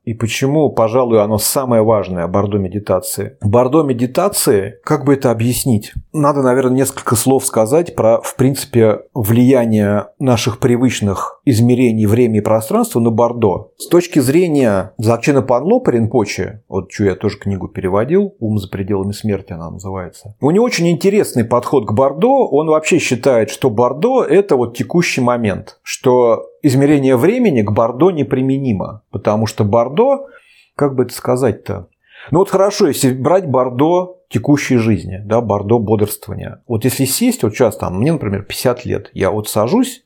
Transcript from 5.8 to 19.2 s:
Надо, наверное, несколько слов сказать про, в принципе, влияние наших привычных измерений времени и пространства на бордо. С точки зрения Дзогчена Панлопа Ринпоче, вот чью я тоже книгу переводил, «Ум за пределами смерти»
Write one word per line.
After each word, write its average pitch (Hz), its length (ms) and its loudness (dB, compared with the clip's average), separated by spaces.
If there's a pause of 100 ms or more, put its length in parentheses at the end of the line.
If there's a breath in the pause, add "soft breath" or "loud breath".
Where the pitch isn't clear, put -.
Надо, 143 300 0
наверное, 127 360 2
несколько - 360 -2
слов 131 300 0
сказать 123 500 0
про, 113 280 2
в - 140 -12
принципе, 123 640 0 (100)
влияние 113 920 2 (120)
наших 120 400 0
привычных 117 840 0
измерений 117 600 2
времени 110 320 2
и - 20 2
пространства 117 600 0
на 117 100 2
бордо. 113 640 0
С - 120 -14
точки 175 300 2
зрения 135 800 2
Дзогчена 117 440 2
Панлопа 151 480 0
Ринпоче, 110 800 -2
вот 90 220 -6
чью 104 160 -2
я 92 80 2
тоже - 240 -4
книгу 101 300 -6
переводил, 190 720 -2
«Ум 107 200 -2
за 98 100 -6
пределами 98 440 -4
смерти» 98 400 -6